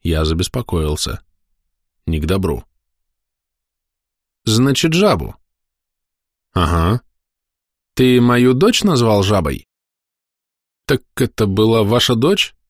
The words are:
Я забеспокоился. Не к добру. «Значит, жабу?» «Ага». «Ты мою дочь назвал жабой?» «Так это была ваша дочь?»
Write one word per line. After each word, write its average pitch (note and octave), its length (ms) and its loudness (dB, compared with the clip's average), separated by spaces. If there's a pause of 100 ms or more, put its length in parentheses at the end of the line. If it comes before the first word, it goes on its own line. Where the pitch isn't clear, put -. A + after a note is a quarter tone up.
Я D#2 240 -2
забеспокоился. D#2+ 960 -4 (840)
Не D#2+ 120 -4
к D2 60 -4
добру. E2+ 380 -4 (1800)
«Значит, C3+ 480 0
жабу?» D#3 420 0 (1160)
«Ага». F2 480 0 (920)
«Ты B2+ 260 4
мою B2 340 4
дочь G3 300 0
назвал A#2 380 2
жабой?» F#2 460 -2 (1200)
«Так - 160 -2 (140)
это - 300 -2
была G#2+ 380 2
ваша A#2+ 320 0
дочь?» D#3+ 400 0 (140)